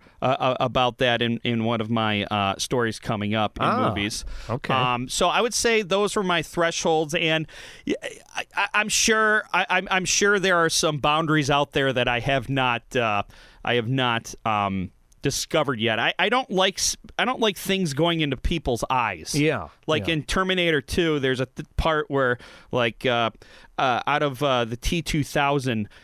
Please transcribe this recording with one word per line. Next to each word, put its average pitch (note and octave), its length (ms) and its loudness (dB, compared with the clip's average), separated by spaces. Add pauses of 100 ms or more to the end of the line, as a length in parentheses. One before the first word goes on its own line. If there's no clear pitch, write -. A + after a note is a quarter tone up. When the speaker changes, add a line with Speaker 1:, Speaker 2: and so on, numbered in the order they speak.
(220)
Speaker 1:
uh, C3 180 2
uh, C3 200 0
about B2+ 400 0
that A#2+ 240 2
in, A#2 200 0
in A#2 200 0
one A2+ 180 0
of G#2+ 80 -4
my, G#2+ 360 2
uh, G2+ 340 0
stories A#2 400 -2
coming G#2 340 -4
up G#2+ 240 0
in - 80 -2
Speaker 2:
Ah, G#3 240 0
Speaker 1:
movies. G#2 360 -4 (220)
Speaker 2:
okay. B2+ 240 -4
Speaker 1:
Um, B2+ 380 0
so F3+ 180 0
I E3+ 140 2
would A#3 140 -2
say A3+ 260 2
those G3 340 0
were A3 60 0
my F3 220 0
thresholds, E3 720 0
and D#3+ 320 0 (400)
y-, - 80 0 (400)
I, - 100 -6 (100)
I, G3+ 200 0
I'm G#3 140 0
sure, G#3+ 540 2 (120)
I, F#3+ 120 2
I'm, F#3 220 0
I'm F#3 160 0
sure G3+ 320 2
there F3+ 200 2
are E3 120 4
some D3+ 300 0
boundaries D3+ 500 2
out C#3+ 220 2
there C3+ 200 2
that B2 160 0
I A#2+ 120 0
have C3 280 0
not, B2+ 480 -2
uh, G#2+ 280 2 (400)
I A#2+ 100 0
have A#2+ 160 0
not, B2 460 0 (100)
um, G2 460 0 (340)
discovered C#3 540 -2
yet. A2 200 2
I, D3 200 0
I F#3+ 100 2
don't C4 220 0
like F#3 260 2
s-, - 180 -2 (220)
I F3+ 80 0
don't B3 140 -4
like G#3+ 180 0
things F#3+ 380 -2
going E3 260 0
into C3+ 160 -2
people's C#3 540 -2
eyes. A2+ 420 -2
Speaker 2:
Yeah, C#3+ 360 0 (180)
Speaker 1:
Like D#3 200 0
Speaker 2:
yeah. E3 60 0
Speaker 1:
in D3+ 100 -2
Terminator F3+ 580 0
two, D#3+ 380 0
there's C3 200 0
a B2+ 80 -2
th-, - 200 -12 (100)
part D#3 340 0
where, B2+ 260 2 (340)
like, A#2 360 -2
uh, A#2 240 2 (480)
uh, B2 260 2
out D3 160 2
of, C#3+ 220 -2
uh, B2+ 220 2
the A2+ 120 -6
T - 240 -2
two D3+ 220 -2
thousand, C3+ 680 0 (140)